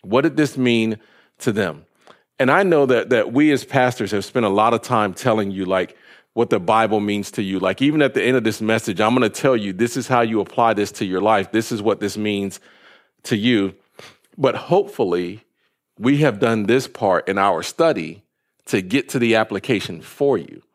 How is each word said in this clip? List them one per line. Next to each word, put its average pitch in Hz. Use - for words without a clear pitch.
What 113
did 147
this 143
mean 113
to 120
them? 85
And 131
I 175
know 160
that, 117
that 113
we 151
as 135
pastors 123
have 98
spent 120
a 98
lot 110
of 113
time 107
telling 107
you, 95
like, 92
what 113
the 107
Bible 107
means 104
to 113
you. 95
Like, 92
even 147
at 135
the 101
end 127
of 113
this 110
message, 110
I'm 110
gonna 123
tell 131
you, 101
this 110
is 123
how 123
you 113
apply 113
this 101
to 104
your 92
life. 104
This 113
is 107
what 101
this 104
means 101
to -
you. 101
But 135
hopefully, 107
we 135
have 135
done 113
this 127
part 95
in 98
our 95
study 95
to 98
get 110
to 139
the 113
application 98
for 139
you. -